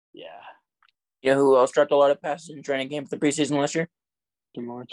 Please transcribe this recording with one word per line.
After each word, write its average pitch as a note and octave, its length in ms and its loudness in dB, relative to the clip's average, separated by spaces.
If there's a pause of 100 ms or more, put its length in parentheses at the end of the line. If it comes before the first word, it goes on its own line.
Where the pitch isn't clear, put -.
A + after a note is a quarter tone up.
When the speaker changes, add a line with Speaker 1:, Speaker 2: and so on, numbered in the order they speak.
(140)
Speaker 1:
Yeah. F#2 120 -20 (960)
Speaker 2:
You C3 100 2
know C3+ 60 4
who C3+ 200 4
else B2+ 140 4
dropped D3 200 2
a D3 40 2
lot C#3+ 160 4
of C#3+ 100 -2
passes D#3+ 280 -8
in C#3+ 140 -18
training C3+ 260 -6
camp C#3+ 200 -10
for - 60 -10
the D3+ 100 -4
preseason C#3+ 340 0
last C#3+ 160 -2
year? E3 140 -4 (680)
Speaker 3:
Ja'Marr A#2+ 360 -12